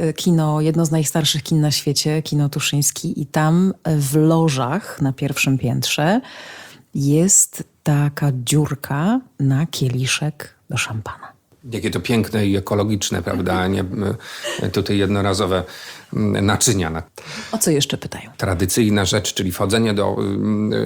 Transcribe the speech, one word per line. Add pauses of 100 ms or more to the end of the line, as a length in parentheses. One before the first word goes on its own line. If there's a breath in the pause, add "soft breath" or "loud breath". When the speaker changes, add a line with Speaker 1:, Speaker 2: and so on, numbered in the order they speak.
Speaker 1:
y,
kino,
jedno
z
najstarszych
kin
na
świecie,
kino
Tuszyński,
i
tam, (140)
y,
w
lożach
na
pierwszym
piętrze (760 loud breath)
jest (180)
taka (120)
dziurka (200)
na
kieliszek (160)
do
szampana. (380)
Speaker 2:
Jakie
to
piękne
i
ekologiczne,
prawda,
a
nie,
m, (580 loud breath)
tutaj
jednorazowe, (500 loud breath)
m,
naczynia.
Na (500 loud breath)
Speaker 1:
O
co
jeszcze
pytają?
Speaker 2:
Tradycyjna
rzecz,
czyli
wchodzenie
do,
m, (140)